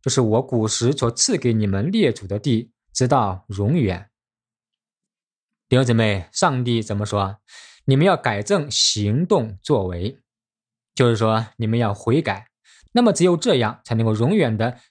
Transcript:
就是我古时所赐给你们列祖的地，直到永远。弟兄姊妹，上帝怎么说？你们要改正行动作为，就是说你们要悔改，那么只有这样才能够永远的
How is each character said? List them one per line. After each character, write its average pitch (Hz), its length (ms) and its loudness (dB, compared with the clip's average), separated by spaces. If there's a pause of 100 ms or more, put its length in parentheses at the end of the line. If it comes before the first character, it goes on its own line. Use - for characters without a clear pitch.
就 - 80 -4
是 131 120 0
我 113 220 2
古 110 260 -2
时 117 240 0
所 120 180 -2
赐 202 260 -2
给 127 160 0
你 107 140 0
们 101 240 -2
列 196 220 2
祖 101 160 -10
的 101 100 -4
地， 120 320 -2 (220)
直 127 160 0
到 104 400 0
永 101 240 -2
远。 104 380 -2 (1600)
弟 123 100 2
兄 131 80 4
姊 120 100 2
妹， 107 360 0
上 135 320 0
帝 117 200 -2
怎 107 120 -6
么 104 120 -4
说？ 101 320 -4 (480)
你 135 100 4
们 156 100 4
要 190 80 4
改 107 280 -4
正 98 280 -2
行 107 560 0
动 110 360 0
作 110 240 0
为， 90 340 -8 (760)
就 123 140 4
是 113 80 2
说 110 300 0 (100)
你 113 100 -4
们 113 120 0
要 107 160 -2
悔 123 260 0
改， 104 300 -6 (420)
那 240 80 2
么 240 100 4
只 170 140 0
有 180 100 4
这 170 220 0
样 113 260 -2
才 - 120 -4
能 113 100 0
够 110 100 2
永 123 220 0
远 131 180 2
的 110 240 -4 (120)